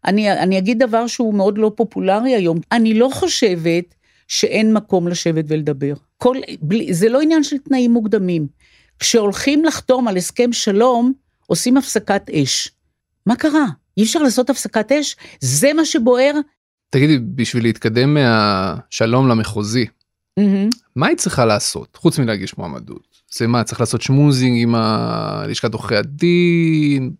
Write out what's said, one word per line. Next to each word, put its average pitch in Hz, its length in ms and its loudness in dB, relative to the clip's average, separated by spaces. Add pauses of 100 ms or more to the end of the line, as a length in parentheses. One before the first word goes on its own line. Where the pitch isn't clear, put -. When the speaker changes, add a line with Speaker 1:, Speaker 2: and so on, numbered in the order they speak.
Speaker 1:
אני, 202 260 0
אני 185 260 0
אגיד 214 220 0
דבר 233 280 0
שהוא 226 260 -2
מאוד 202 240 0
לא 214 180 0
פופולרי 214 600 0
היום. 170 220 0 (140)
אני 220 220 2
לא 233 200 4
חושבת 175 800 -2 (320)
שאין 220 460 0
מקום 196 340 0
לשבת 165 400 -2
ולדבר. 147 460 -4 (240)
כל, 254 200 0 (240)
בלי, 190 320 -2
זה 185 160 2
לא 262 120 2
עניין 311 220 2
של 277 140 -4
תנאים 254 340 0
מוקדמים. 196 560 0 (520)
כשהולכים 240 680 0
לחתום 254 420 0
על 196 100 -2
הסכם 240 360 -2
שלום, 240 600 2 (340)
עושים 247 300 0
הפסקת 202 520 -2
אש. - 420 -4 (540)
מה 226 100 2
קרה? 302 300 0 (320)
אי 202 60 2
אפשר 262 160 0
לעשות 254 300 2
הפסקת 220 420 -2
אש? 285 240 -2 (240)
זה 147 340 0
מה 311 120 2
שבוער? 254 500 2 (540)
Speaker 2:
תגידי, 143 300 4
בשביל 117 440 -2
להתקדם 117 500 0
מהשלום 113 1120 2
למחוזי, 107 580 0 (520)
Speaker 1:
מהמם. 202 320 2 (260)
Speaker 2:
מה 147 120 0
היא 330 100 0
צריכה - 280 0
לעשות, 104 500 -2
חוץ - 240 0
מלהגיש 107 380 -4
מועמדות? 64 500 -14 (240)
זה 117 160 -2
מה, 120 160 2
צריך - 160 -8
לעשות 117 220 -2
שמוזינג 131 600 2
עם 117 140 2
ה-, 110 720 -2
לשכת 110 260 -4
עורכי 113 220 -4
הדין? 156 1200 0